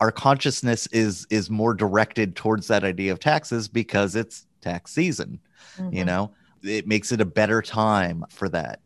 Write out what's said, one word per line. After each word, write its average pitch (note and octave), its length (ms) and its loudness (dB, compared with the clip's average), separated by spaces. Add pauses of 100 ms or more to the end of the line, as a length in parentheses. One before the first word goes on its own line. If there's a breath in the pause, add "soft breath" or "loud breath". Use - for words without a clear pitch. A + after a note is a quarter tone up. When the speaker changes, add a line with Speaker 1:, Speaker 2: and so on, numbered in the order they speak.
Speaker 1:
our A2 120 4
consciousness C3+ 760 2
is, A2 420 0
is G#2 180 0
more A2 240 2
directed G#2 640 2
towards A2 320 0
that G2+ 160 2
idea F#2+ 260 -2
of F2+ 100 -4
taxes C3+ 480 0
because G2+ 480 0
it's - 280 -4 (180)
tax - 300 -8
season, D#3 480 -2 (380 loud breath)
you F#3 60 -8
Speaker 2:
Mm-hmm. F3+ 220 -4
Speaker 1:
know? F2+ 280 -2 (280 soft breath)
It G2 240 -4
makes G#2+ 260 0
it A2 100 2
a - 20 4
better G#2+ 380 2
time G2 680 0
for - 220 -8
that. D2+ 360 -6